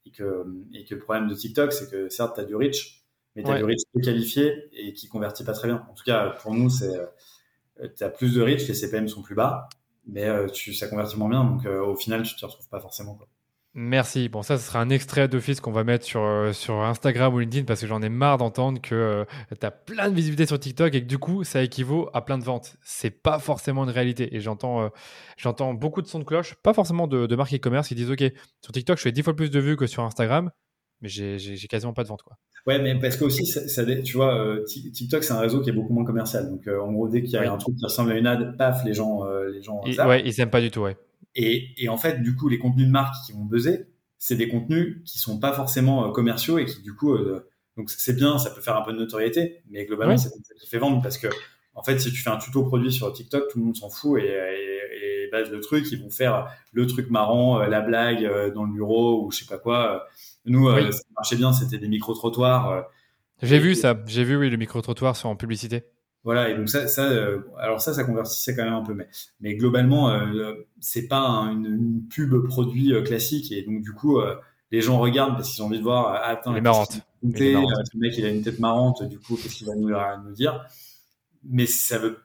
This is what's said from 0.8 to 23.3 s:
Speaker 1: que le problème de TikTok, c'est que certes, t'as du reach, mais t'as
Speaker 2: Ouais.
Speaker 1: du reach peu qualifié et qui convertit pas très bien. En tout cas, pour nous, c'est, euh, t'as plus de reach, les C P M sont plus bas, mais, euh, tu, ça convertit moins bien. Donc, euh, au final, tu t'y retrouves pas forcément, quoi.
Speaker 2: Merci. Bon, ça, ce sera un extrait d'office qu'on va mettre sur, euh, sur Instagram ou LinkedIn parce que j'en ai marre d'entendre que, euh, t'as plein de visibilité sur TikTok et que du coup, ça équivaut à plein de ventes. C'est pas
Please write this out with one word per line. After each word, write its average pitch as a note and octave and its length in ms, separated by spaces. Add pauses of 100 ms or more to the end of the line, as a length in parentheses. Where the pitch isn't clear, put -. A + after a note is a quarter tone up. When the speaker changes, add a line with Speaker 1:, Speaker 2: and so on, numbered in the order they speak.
Speaker 1:
que G#2 100
le G2 60
problème A2 260
de G2+ 80
TikTok, C#3+ 380
c'est - 180
que F#2+ 180
certes, A#2 280
t'as G#2 80
du G#2 100
reach, - 500 (300)
mais G#2+ 80
t'as A2 120
Speaker 2:
Ouais. - 40
Speaker 1:
du A2 60
reach A2+ 160 (120)
peu B2+ 80
qualifié B2+ 720
et G2+ 200
qui - 160
convertit G#2+ 360
pas A2 100
très A#2 120
bien. A#2+ 240
En - 40
tout - 100
cas, G#2+ 260 (100)
pour A2 140
nous, B2 160
c'est, G2 260
euh, - 1000
t'as G2+ 140
plus B2 220
de A#2+ 80
reach, C3+ 280
les G#2 60
C G#2 160
P A2 60
M G#2+ 120
sont G#2 140
plus G2+ 120
bas, B2 340 (380)
mais, G2+ 180
euh, G#2 220
tu, G2+ 260
ça G#2 140
convertit G#2+ 320
moins G#2+ 100
bien. B2+ 140
Donc, G#2+ 240
euh, G2 140
au G2 160
final, A2+ 260
tu A2 140
t'y - 80
retrouves - 240
pas G2+ 100
forcément, G2+ 360
quoi. G#2+ 120 (520)
Speaker 2:
Merci. B2 520
Bon, A2 100
ça, C3+ 160
ce A#2+ 100
sera A#2 140
un A#2 80
extrait C3+ 400
d'office C3 320
qu'on A#2 100
va A2 140
mettre A#2+ 220
sur, A2 160
euh, G#2 320
sur A2 220
Instagram A#2+ 580
ou B2 60
LinkedIn A#2+ 260
parce A2+ 160
que A2+ 40
j'en G#2+ 140
ai A2 80
marre C3 300
d'entendre B2+ 420
que, - 140
euh, G#2+ 300 (360)
t'as G#2 100
plein G#3 380
de G3 60
visibilité D#3 320
sur D3 120
TikTok C#3 360
et B2+ 80
que A#2+ 40
du C3 120
coup, F3+ 260
ça C3 180
équivaut C3+ 520
à A#2+ 100
plein C3+ 140
de B2 40
ventes. B2 400
C'est - 280
pas D#3 280